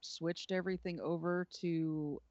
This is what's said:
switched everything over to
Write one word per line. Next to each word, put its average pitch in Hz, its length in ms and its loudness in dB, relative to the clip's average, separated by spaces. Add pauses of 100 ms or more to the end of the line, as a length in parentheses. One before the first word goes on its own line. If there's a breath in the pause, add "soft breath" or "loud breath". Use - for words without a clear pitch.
switched - 500 -4
everything 180 500 0
over 170 460 2 (140)
to 160 600 2 (100)